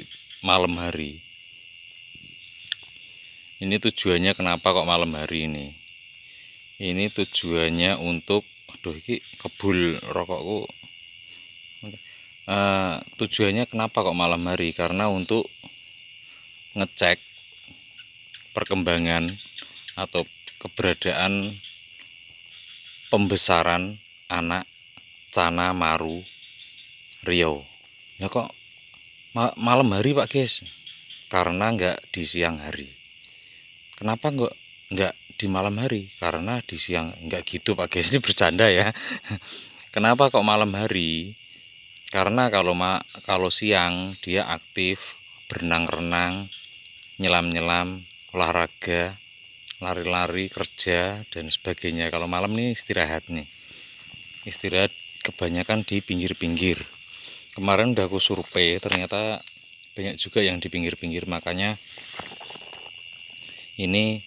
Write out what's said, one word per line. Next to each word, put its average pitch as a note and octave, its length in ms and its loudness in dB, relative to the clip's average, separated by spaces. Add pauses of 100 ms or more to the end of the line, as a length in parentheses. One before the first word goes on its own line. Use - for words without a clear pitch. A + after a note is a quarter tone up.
(400)
malam F2+ 400 2
hari. D#2+ 400 -6 (2500)
Ini G2 160 2
tujuannya F#2+ 560 2
kenapa F2+ 400 2
kok F2 160 2
malam E2+ 320 2
hari D#2 320 -4
ini? D2 240 -10 (1040)
Ini G2 320 -2
tujuannya E2+ 880 0
untuk, F2 400 0 (320)
aduh, D#2+ 240 -8
iki A2 240 -6 (160)
kebul F2+ 640 0
rokokku. F2+ 640 -4 (1800)
Eh, G2 500 2 (220)
tujuannya G#2+ 480 2
kenapa A2+ 400 -2
kok F2+ 80 2
malam E2+ 320 2
hari? F2 320 -2
Karena F2+ 320 2
untuk G2+ 400 0 (1300)
ngecek F#2 400 2 (1400)
perkembangan E2+ 800 0 (640)
atau F2+ 320 -2 (320)
keberadaan G2 960 0 (1500)
pembesaran F#2 880 4 (320)
anak F2 400 -2 (640)
Cana F2 400 2
Maru E2 480 0 (1040)
Riau. E2 400 2 (560)
Ya F#2+ 80 -4
kok - 240 -2 (800)
ma-, A#2 240 0
malam B2 400 6
hari, A#2+ 160 4
Pak B2+ 160 2
Ges? C3 320 2 (720)
Karena F#2 400 2
nggak F#2 400 -2
di E2+ 160 -4
siang E2 320 2
hari. C#2+ 320 -10 (1040)
Kenapa A2 320 0
nggak, C3+ 260 0 (380)
nggak F#2+ 220 0 (260)
di G#2+ 80 -2
malam G2 320 0
hari? A2+ 400 -2
Karena F2 400 -2
di - 160 -10
siang, E2 320 -2 (160)
nggak E2 240 -4
gitu, - 240 -2
Pak F2+ 160 -2
Ges, F#2 240 2
ini C3+ 80 4
bercanda F#2+ 480 6
ya. G2+ 240 6 (500)
<laughs> - 520 -14
Kenapa A#2+ 340 6
kok A2+ 160 4
malam G#2 320 4
hari? F#2+ 640 -2 (760)
Karena G2+ 320 4
kalau F2+ 320 4
ma-, F#2 240 2 (240)
kalau F#2 240 2
siang F#2 720 2
dia F#2 240 0
aktif F#2 560 -4 (480)
berenang-renang, F2 960 -2 (720)
nyelam-nyelam, F2 880 2 (240)
olahraga, F2 880 0 (640)
lari-lari, F2+ 640 -2
kerja, F#2 880 -2
dan D#2+ 160 -4
sebagainya. E2 640 -2
Kalau E2+ 160 -2
malam F#2+ 240 0
nih A#2+ 160 0
istirahat E2 560 -2
nih. D#2+ 240 -8 (960)
Istirahat G2 480 0 (320)
kebanyakan F2+ 560 0
di G2+ 160 -2
pinggir-pinggir. F2 800 0 (800)
Kemarin G2+ 400 4
udah F#2+ 80 2
aku F#2 160 0
survei, F2+ 560 2
ternyata G2+ 640 -2 (560)
banyak G2 160 -6
juga - 240 -4
yang F#2 240 2
di F#2 80 -6
pinggir-pinggir. E2+ 560 -4
Makanya F2+ 480 -2 (2000)
ini G#2 520 0